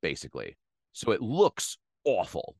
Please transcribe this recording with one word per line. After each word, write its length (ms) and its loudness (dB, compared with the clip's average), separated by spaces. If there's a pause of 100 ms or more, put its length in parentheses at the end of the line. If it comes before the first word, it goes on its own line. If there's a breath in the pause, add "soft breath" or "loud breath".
basically. 560 -6 (360)
So 180 -2
it 100 2
looks 560 2 (280)
awful. 540 0